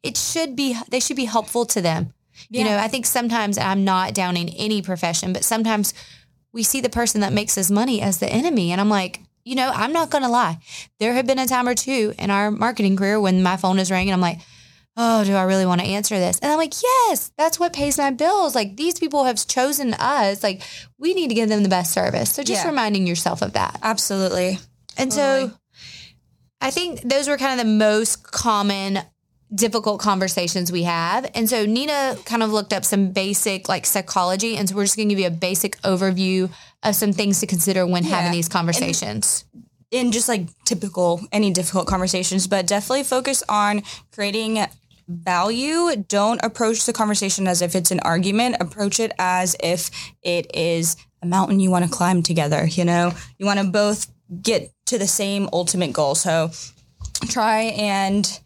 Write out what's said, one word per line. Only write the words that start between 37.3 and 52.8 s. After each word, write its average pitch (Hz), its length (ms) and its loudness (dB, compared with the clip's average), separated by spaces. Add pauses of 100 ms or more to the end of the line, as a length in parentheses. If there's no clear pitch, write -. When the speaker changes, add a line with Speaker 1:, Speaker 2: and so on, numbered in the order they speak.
Speaker 1:
to 214 60 -2
consider 185 400 0
when 175 180 2
having 175 240 0
Speaker 2:
Yeah. 175 40 0
Speaker 1:
these 170 140 0
Speaker 2:
And 165 60 -8
Speaker 1:
conversations. 170 920 -2 (480)
Speaker 2:
in 247 180 0
just, 233 180 0
like, 190 200 -2 (160)
typical, 175 560 -2 (100)
any 202 220 2
difficult 180 340 0
conversations, 185 600 0
but 185 200 0
definitely 208 380 0
focus 262 440 0
on 208 340 2 (280)
creating 214 560 -2 (400)
value. 233 880 0 (140)
Don't 208 340 2
approach 220 420 0
the 233 80 -2
conversation 208 540 0
as 175 160 2
if 175 140 -2
it's 175 160 2
an 180 80 0
argument. 196 580 0
Approach 202 400 -4
it 220 200 -2
as 185 440 0
if 170 280 -2 (320)
it 175 320 -2
is 165 420 0 (260)
a 175 40 -6
mountain 190 340 2
you 185 100 4
wanna 175 180 4
climb 175 340 2
together, 156 440 2
you 170 180 0